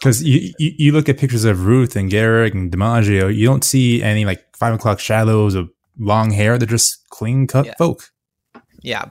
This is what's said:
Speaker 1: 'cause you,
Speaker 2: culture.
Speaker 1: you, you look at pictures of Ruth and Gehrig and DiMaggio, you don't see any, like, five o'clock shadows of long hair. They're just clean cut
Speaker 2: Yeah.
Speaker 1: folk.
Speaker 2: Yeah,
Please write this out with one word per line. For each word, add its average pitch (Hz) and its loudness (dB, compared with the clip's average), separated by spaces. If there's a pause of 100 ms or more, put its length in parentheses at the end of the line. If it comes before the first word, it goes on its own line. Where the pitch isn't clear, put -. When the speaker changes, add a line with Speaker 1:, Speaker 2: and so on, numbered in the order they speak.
Speaker 1:
'cause 127 2
you, 143 2
Speaker 2:
culture. 90 -10
Speaker 1:
you, 160 -2
you 147 2
look 151 0
at 139 0
pictures 120 -2
of 95 0
Ruth 120 2
and 95 -2
Gehrig 113 2
and 95 -4
DiMaggio, 101 0
you 110 2
don't 135 2
see 123 0
any, 107 0
like, 95 -6 (100)
five 117 -2
o'clock 107 -2
shadows 110 2
of 90 -4 (280)
long 110 0
hair. 107 2
They're 123 0
just - -4
clean 123 -2
cut 139 0
Speaker 2:
Yeah. 139 -10
Speaker 1:
folk. - -4 (720)
Speaker 2:
Yeah, 113 -8